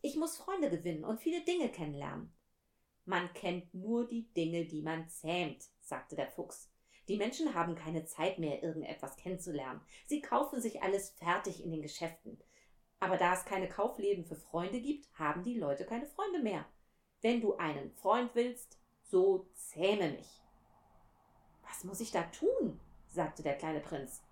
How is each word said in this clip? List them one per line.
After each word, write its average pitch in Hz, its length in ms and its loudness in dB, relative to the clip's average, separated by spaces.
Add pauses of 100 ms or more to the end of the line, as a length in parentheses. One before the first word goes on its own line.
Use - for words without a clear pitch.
Ich 294 160 0
muss 320 200 0
Freunde 370 320 2
gewinnen 165 360 -2
und 220 160 -2
viele 330 240 0
Dinge 349 240 2
kennenlernen." 147 640 -6 (720)
"Man 175 280 2
kennt 175 400 -4
nur 233 340 0
die 233 260 -6
Dinge, 165 320 2
die 156 160 -4
man 160 280 -2
zähmt", 160 600 -2 (100)
sagte - 360 -8
der - 160 0
Fuchs. - 380 -10 (380)
"Die 208 100 2
Menschen 247 380 0
haben 170 200 2
keine 160 300 -4
Zeit 180 340 0
mehr, 151 240 0
irgendetwas - 540 -6
kennenzulernen. 160 640 -6 (240)
Sie 294 160 -2
kaufen 254 400 0
sich 226 200 -2
alles 196 300 2
fertig 180 520 0
in 165 80 -4
den 156 100 -2
Geschäften. - 580 -8 (600)
Aber 185 180 2
da 180 160 6
es 185 100 0
keine 185 240 -2
Kaufläden 202 560 0
für 156 120 -6
Freunde 196 440 -2
gibt, 285 360 -4
haben 160 280 0
die 240 140 -2
Leute 143 280 0
keine 247 200 -4
Freunde 381 340 0
mehr. 196 240 0 (580)
Wenn 233 200 4
du 208 140 4
einen 151 400 -2
Freund 240 400 4
willst, 240 440 -2 (220)
so 185 540 6
zähme 185 560 2
mich." - 300 -12 (1200)
"Was - 200 -12
muss 185 180 -6
ich 226 100 -4
da 170 120 2
tun?", 349 560 2 (300)
sagte 165 320 -2
der 139 160 2
kleine 151 240 -2
Prinz. - 400 -8 (100)